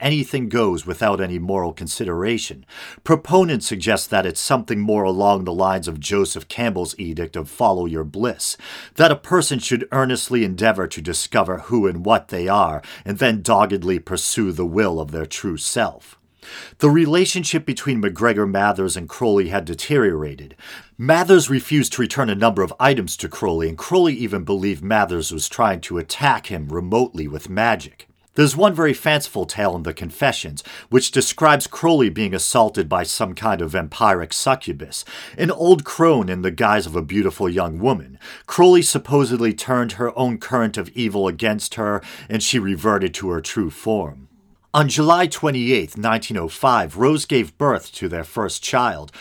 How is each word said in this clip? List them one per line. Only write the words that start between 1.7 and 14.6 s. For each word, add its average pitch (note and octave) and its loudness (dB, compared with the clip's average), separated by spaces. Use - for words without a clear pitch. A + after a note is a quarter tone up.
consideration. F2+ -6
Proponents E3 2
suggest G2 0
that F#2+ 2
it's F2 -4
something A#2 0
more G#2+ 2
along F#2+ 2
the F2+ -4
lines F#2 0
of D#2 -8
Joseph G2 -2
Campbell's F#2+ -4
edict E2+ -8
of D2+ -8
"Follow F#2+ 0
your D#2+ -4
bliss," G2 -4
that D#3+ 6
a C#3+ 2
person D3 0
should B2 -2
earnestly B2+ 0
endeavor F#2+ 0
to - -10
discover F2 -2
who A2 0
and F2 -2
what G#2+ 2
they F2+ -4
are, F2 2
and G2+ -6
then A2 2
doggedly F#2+ 2
pursue F#2+ -2
the F2 -2